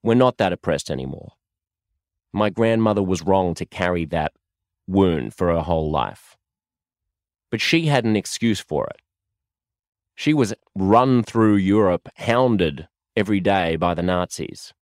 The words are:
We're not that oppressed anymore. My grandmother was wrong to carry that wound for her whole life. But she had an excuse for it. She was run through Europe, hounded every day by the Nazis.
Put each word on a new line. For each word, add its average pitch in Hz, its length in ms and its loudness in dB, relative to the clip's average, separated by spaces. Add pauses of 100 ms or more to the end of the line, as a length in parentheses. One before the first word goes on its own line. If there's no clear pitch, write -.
We're 113 120 2
not 127 220 4
that 95 140 0
oppressed 82 400 -4
anymore. 67 420 -10 (1000)
My 104 160 0
grandmother 110 520 0
was 92 200 -2
wrong 92 320 0
to 82 120 -8
carry 90 400 -2
that 78 280 -4 (520)
wound 87 480 0
for 90 140 -4
her 85 140 0
whole 80 280 -2
life. 62 460 -6 (1120)
But 113 120 -4
she 165 240 0
had 139 180 2
an 107 140 2
excuse 107 420 -2
for 71 280 -6
it. - 120 -16 (1120)
She - 200 0
was 120 200 2 (220)
run 117 480 4
through 110 320 2
Europe, 95 600 2
hounded 101 720 0 (260)
every 104 240 0
day 90 380 0
by 85 160 -2
the 85 100 -4
Nazis. - 680 -6 (120)